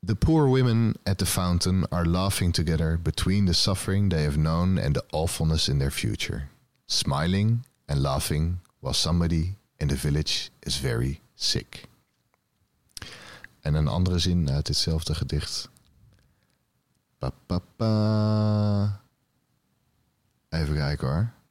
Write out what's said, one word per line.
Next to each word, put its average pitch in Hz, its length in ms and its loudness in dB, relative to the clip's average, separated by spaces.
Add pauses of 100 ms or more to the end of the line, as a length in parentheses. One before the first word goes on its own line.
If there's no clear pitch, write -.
"The 101 120 0
poor 156 320 4
women 120 560 4
at 98 140 0
the 92 80 0
fountain 90 680 0
are 87 140 0
laughing 90 480 0
together 80 440 0
between 92 480 0
the 87 80 2
suffering 98 560 0
they 80 140 0
have 73 140 0
known 85 400 2
and 73 160 0
the 65 180 -2
awfulness 80 560 0
in 69 120 0
their 69 120 0
future, - 580 -6 (360)
smiling 98 800 0 (220)
and 71 140 0
laughing 76 580 0 (200)
while 67 140 -6
somebody 85 600 0 (220)
in - 100 -2
the 69 100 0
village 73 640 -2
is - 180 -6
very 69 420 -2 (160)
sick." - 520 -6 (1700)
En 73 120 0
een 78 140 2
andere 90 320 2
zin 85 300 2
uit 71 160 0
ditzelfde 78 500 -2
gedicht. - 540 -6 (1500)
Pa, 65 140 -6 (140)
pa, 90 140 -2 (160)
pa. 107 1300 2 (1500)
Even 76 260 -2
kijken 73 320 -2
hoor. 87 240 0 (180)